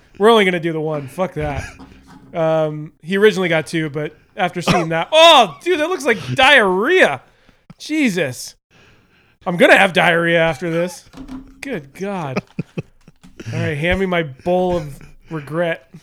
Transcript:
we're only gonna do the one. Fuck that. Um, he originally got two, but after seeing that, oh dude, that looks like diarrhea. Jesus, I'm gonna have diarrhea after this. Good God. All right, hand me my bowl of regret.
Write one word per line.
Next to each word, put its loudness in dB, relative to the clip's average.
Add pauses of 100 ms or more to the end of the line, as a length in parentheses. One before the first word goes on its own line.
(180)
we're 4
only 6
gonna 0
do -4
the -6
one. -6
Fuck -6
that. -6 (720)
Um, -2 (100)
he -4
originally 2
got -2
two, -4
but -8 (200)
after -4
seeing 0
that, -4
oh 6
dude, -2
that 0
looks -6
like 0 (160)
diarrhea. 2 (560)
Jesus, -4 (880)
I'm -4
gonna 6
have 2
diarrhea 2
after -2
this. -6 (520)
Good -10
God. -8 (1120)
All -6
right, -4
hand 0
me 0
my -2
bowl -2
of -8 (320)
regret. -6 (140)